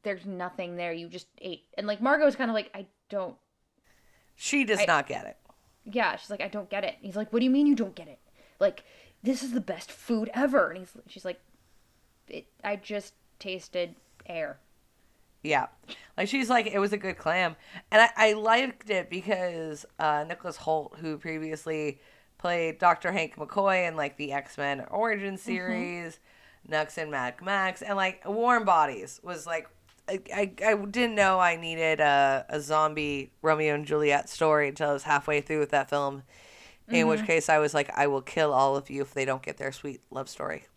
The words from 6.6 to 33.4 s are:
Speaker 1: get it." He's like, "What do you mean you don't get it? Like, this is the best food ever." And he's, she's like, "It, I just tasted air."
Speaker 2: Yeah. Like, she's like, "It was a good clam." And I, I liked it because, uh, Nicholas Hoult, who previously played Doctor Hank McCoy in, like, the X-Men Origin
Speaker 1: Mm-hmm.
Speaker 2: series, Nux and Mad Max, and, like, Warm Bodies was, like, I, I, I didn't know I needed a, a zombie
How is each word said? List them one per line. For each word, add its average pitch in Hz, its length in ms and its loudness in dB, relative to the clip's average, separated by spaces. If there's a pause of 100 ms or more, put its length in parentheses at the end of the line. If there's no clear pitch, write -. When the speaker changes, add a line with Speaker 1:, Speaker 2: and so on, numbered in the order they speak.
Speaker 1:
get 202 140 -4
it." - 180 -6
He's 190 160 -12
like, 214 140 -6
"What 233 80 0
do 254 60 2
you 262 60 4
mean 285 160 6
you 285 80 6
don't 214 200 -4
get 165 120 -18
it? - 120 -20 (400)
Like, - 260 2 (360)
this 247 220 -2
is 254 80 -8
the 233 100 -2
best - 300 -10
food 226 420 -4
ever." 254 360 2
And 180 100 -10
he's, - 180 -20 (100)
she's - 180 -20
like, 180 140 -8 (880)
"It, 160 200 -16 (160)
I 208 140 -2
just 202 360 -10 (240)
tasted 180 580 -8 (300)
air." 160 340 -8 (840)
Speaker 2:
Yeah. 143 240 2 (500)
Like, 202 120 -2
she's 262 200 0
like, 233 180 4
"It 202 120 0
was 202 140 0
a 202 40 -2
good 190 200 -6
clam." 170 380 0 (360)
And 214 100 10
I, 233 140 10
I 220 180 6
liked 220 560 0
it 180 200 0
because, 175 760 -4 (140)
uh, 151 240 2
Nicholas 165 340 -8
Hoult, 156 420 -4
who 156 180 -6
previously 156 840 -6 (380)
played 170 420 -2
Doctor 175 320 4
Hank 165 240 -4
McCoy 185 520 0
in, 160 100 -6
like, 143 200 -4
the 143 160 -8
X-Men 139 560 -4
Origin 202 460 -2
Speaker 1:
Mm-hmm. 190 100 -16
Speaker 2:
series, 175 720 -6 (480)
Nux 151 300 -4
and 156 140 -6
Mad 127 300 -4
Max, 190 400 -2
and, 208 160 -4
like, 190 280 -2
Warm 233 400 2
Bodies 147 560 2
was, 165 240 -10
like, 165 240 -6 (380)
I, 190 120 -4 (140)
I, 196 180 -2 (140)
I 214 100 6 (100)
didn't 226 300 0
know 190 240 4
I 170 160 6
needed 165 440 0
a, 139 500 4
a 151 120 -2
zombie 147 680 0 (100)